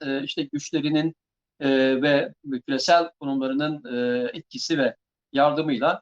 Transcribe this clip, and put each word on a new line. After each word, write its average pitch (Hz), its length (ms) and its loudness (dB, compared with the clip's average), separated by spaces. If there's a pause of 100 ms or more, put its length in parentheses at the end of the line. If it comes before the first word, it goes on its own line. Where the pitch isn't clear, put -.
e, 139 220 -4
işte 151 200 -6
güçlerinin, 151 720 -2 (440)
e, 139 100 0 (320)
ve 143 320 2 (340)
küresel 165 420 2 (100)
konumlarının, 139 760 -2
e, 123 420 -2
etkisi 165 400 -6
ve 131 180 0 (380)
yardımıyla 147 680 2